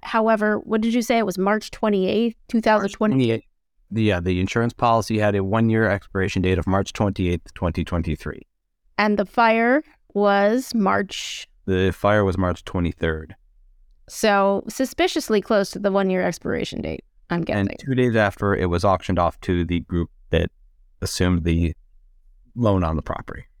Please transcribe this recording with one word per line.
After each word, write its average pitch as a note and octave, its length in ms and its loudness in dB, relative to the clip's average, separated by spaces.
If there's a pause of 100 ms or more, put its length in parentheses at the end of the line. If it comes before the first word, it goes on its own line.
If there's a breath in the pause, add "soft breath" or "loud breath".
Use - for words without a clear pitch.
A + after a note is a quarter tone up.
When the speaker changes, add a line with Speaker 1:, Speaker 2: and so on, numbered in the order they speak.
Speaker 1:
However, G#3+ 560 0
what A3 220 -2
did A3+ 120 0
you A#3+ 80 0
say? A#3 160 2
It A3 80 0
was G#3+ 120 -4
March G3+ 340 -2
twenty-eighth, G3+ 640 0 (140)
two A#3 100 0
thousand G#3+ 300 2
twenty? G#3+ 260 0
Speaker 2:
March C3 80 4
twenty-eighth. A2+ 220 0 (480)
Yeah, G#2 260 2
the F2+ 200 0
insurance A#2 340 0
policy A2+ 440 0
had G#2 180 2
a G2 80 0
one-year A2 460 2
expiration F#2+ 520 -2
date F#2 180 2
of E2+ 80 -4
March G2 260 0
twenty-eighth, F#2 600 -2
twenty F2 320 -2
twenty-three. E2 560 -4 (560)
Speaker 1:
And G#3 200 0
the G3+ 80 0
fire A#3 580 2 (300 soft breath)
was G3+ 640 2
March? G3 720 -2 (180)
Speaker 2:
The F#2 260 2
fire G#2 340 2
was F2+ 120 0
March F2+ 280 -2
twenty-third. D#2+ 720 -4 (720)
Speaker 1:
So G3 580 0
suspiciously C4 720 -2
close G3+ 300 0
to F#3+ 80 -10
the G3+ 120 0
one-year F#3+ 300 0
expiration - 600 -6
date, - 240 -8 (240)
I'm E3+ 140 -2
guessing. G2+ 260 -2
Speaker 2:
And - 100 -12
two C3+ 160 -4
days B2 220 2
after, G2+ 360 0
it F#2 120 0
was F2 180 0
auctioned F#2 340 2
off F2 240 0
to F2 220 0
the E2+ 160 -2
group E2+ 320 -4 (200)
that E2+ 200 2 (500)
assumed F2+ 440 0
the E2 280 0 (800)
loan G2+ 280 2
on D#2+ 140 -2
the C#2+ 40 -4
property. - 440 -10 (160)